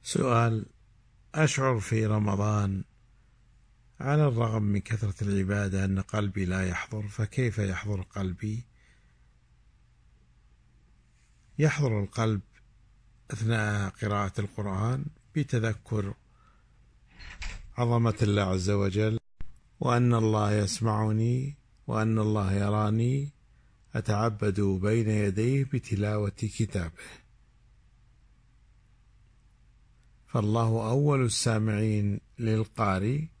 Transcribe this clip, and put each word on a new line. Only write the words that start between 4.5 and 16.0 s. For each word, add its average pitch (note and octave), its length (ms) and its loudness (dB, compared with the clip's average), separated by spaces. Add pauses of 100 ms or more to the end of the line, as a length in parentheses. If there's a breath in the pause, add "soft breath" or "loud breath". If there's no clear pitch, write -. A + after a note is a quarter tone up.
من G#2 160 2
كثرة G2+ 440 -4
العبادة G2 640 0
أن F#2+ 140 0
قلبي G2+ 460 -2
لا F#2 220 0
يحضر، G#2 400 -6
فكيف A2 500 -2
يحضر G2 440 -4
قلبي؟ G2+ 600 -6 (3000 soft breath)
يحضر C#3 440 2
القلب A2 380 0 (920)
أثناء G#2+ 580 0
قراءة G2+ 520 -2
القرآن G#2 640 -2 (300)
بتذكر A2 760 -2 (1600 loud breath)